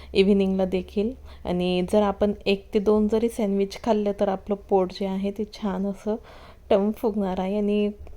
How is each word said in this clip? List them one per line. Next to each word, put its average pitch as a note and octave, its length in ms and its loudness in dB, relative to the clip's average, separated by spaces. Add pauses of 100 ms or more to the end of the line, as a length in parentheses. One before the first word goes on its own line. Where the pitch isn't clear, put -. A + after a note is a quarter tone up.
(140)
इव्हिनिंगला F#3+ 520 4
देखील. F#3+ 460 -2 (340)
आणि F3+ 480 0
जर F#3+ 80 6
आपण G3+ 300 2 (140)
एक G3 280 0
ते A3 60 4
दोन G#3+ 280 4
जरी A3 220 2
सँडविच G3 540 -2
खाल्लं G#3 360 2
तर G3+ 80 2
आपलं F#3+ 280 -2
पोट F#3+ 360 2
जे F#3+ 140 -6
आहे G3 260 -2
ते G#3 120 -4 (100)
छान G3 320 -4
असं G3+ 300 -4 (540)
टम G#3+ 220 4
फुगणार G3+ 480 -2
आहे F#3+ 180 -2
आणि G#3 340 0 (240)